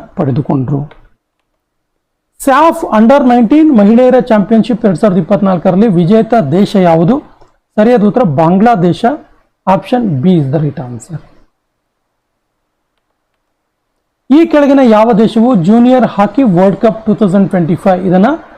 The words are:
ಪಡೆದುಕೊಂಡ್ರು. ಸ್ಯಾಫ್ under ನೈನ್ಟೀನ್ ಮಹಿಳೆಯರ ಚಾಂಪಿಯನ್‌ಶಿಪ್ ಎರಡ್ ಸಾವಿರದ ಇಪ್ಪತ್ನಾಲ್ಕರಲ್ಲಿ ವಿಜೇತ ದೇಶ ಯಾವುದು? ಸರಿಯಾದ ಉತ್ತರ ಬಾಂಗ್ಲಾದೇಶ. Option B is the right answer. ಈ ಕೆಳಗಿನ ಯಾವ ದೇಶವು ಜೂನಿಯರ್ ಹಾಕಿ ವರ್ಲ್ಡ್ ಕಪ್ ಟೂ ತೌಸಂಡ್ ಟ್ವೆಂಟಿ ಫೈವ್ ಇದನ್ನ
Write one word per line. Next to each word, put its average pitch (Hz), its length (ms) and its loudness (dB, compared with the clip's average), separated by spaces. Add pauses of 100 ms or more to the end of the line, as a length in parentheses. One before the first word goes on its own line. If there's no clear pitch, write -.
(160)
ಪಡೆದುಕೊಂಡ್ರು. 139 760 -6 (1500)
ಸ್ಯಾಫ್ 311 460 0
under 254 440 2
ನೈನ್ಟೀನ್ 247 500 2
ಮಹಿಳೆಯರ 240 420 4
ಚಾಂಪಿಯನ್‌ಶಿಪ್ 220 640 -2
ಎರಡ್ 190 140 -2
ಸಾವಿರದ 196 180 0
ಇಪ್ಪತ್ನಾಲ್ಕರಲ್ಲಿ 190 720 0
ವಿಜೇತ 214 460 0 (180)
ದೇಶ 196 240 -2
ಯಾವುದು? 180 440 2 (560)
ಸರಿಯಾದ 214 280 2
ಉತ್ತರ 208 180 0
ಬಾಂಗ್ಲಾದೇಶ. 175 840 0 (720)
Option 190 460 -4
B - 20 -4
is 175 200 0
the 135 140 -4
right 147 200 -6
answer. 123 440 -14 (3000)
ಈ 320 160 4
ಕೆಳಗಿನ 285 360 2
ಯಾವ 220 300 2
ದೇಶವು 226 420 0
ಜೂನಿಯರ್ 233 520 2
ಹಾಕಿ 208 360 -2
ವರ್ಲ್ಡ್ 190 380 0
ಕಪ್ - 260 -2
ಟೂ 208 80 0
ತೌಸಂಡ್ 196 340 0
ಟ್ವೆಂಟಿ 175 260 -2
ಫೈವ್ 185 320 -2
ಇದನ್ನ 185 200 2 (320)